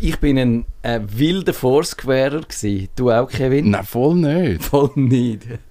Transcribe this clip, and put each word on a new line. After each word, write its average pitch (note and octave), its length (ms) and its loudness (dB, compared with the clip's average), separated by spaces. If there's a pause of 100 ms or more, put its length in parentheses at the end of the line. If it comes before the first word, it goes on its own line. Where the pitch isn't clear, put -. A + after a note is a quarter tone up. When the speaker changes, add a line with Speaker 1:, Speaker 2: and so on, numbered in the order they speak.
Speaker 1:
ich D#3+ 180 0
bin C#3 200 2
ein, A#2 260 2 (180)
äh, A#2 240 -2
wilder D3 480 0
Foursquarer C3+ 840 0
gewesen. G2+ 560 -6
Du B2 160 2
auch, A#2+ 160 2
Kevin? C3 420 2
Speaker 2:
Nein, G#2 140 0
voll C3+ 320 0
nicht. D3+ 480 0
Speaker 1:
Voll C#3+ 320 2
nicht. A#2+ 460 0 (280)